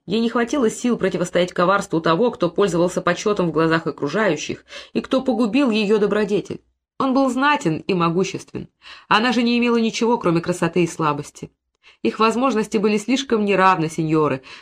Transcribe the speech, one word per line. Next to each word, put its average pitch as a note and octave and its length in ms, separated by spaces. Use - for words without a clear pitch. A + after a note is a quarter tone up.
ей G3+ 140
не A#3 100
хватило A#3 400
сил A#3+ 280
противостоять F3+ 560
коварству F3+ 460
того, E3+ 320
кто F3+ 180
пользовался F3 520
почетом F3+ 480
в - 20
глазах D#3+ 360
окружающих D3+ 760
и A3+ 80
кто C4 200
погубил B3 500
ее G#3+ 260
добродетель. G3+ 640
Он C4+ 140
был C4+ 160
знатен C4 480
и - 160
могуществен. E3+ 760
Она A3 240
же A3+ 100
не A#3+ 160
имела A#3 200
ничего, A3+ 400
кроме E3+ 240
красоты F3 420
и E3 40
слабости. D3 640
Их A3+ 160
возможности A3 580
были G#3 200
слишком A#3 480
неравны, F#3 440
сеньоры. D#3 520